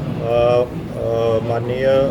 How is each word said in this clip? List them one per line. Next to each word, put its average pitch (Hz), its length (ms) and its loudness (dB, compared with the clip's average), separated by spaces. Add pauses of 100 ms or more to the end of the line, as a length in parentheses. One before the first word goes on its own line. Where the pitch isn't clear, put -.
(220)
अ, 120 380 2 (400)
अ, 113 420 0
माननीय 120 460 -2 (220)